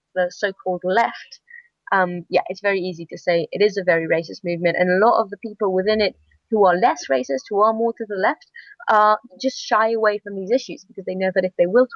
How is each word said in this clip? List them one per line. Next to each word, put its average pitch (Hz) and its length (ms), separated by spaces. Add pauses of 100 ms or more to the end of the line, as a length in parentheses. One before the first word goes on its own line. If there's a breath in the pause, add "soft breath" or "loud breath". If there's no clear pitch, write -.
(140)
the 180 160
so-called 185 540
left, 208 560 (500 loud breath)
um, 180 380
yeah, 180 220
it's 190 100
very 196 200
easy 170 260
to - 100
say 170 340
it 180 120
is 202 160
a 190 40
very 165 240
racist 165 380
movement. 170 340
And 180 120
a 190 160
lot 233 160
of 196 80
the 202 80
people 208 340
within 202 300
it 196 140 (340)
who 208 160
are 175 100
less 254 340
racist, 262 380
who 202 140
are 220 100
more 226 220
to 233 120
the 202 100
left, 214 280 (440 loud breath)
uh, 214 280 (240)
just 262 180
shy 226 340
away 214 260
from 202 180
these 190 140
issues 233 340
because - 220
they 185 80
know 185 200
that 185 120
if 185 100
they 175 100
will 240 300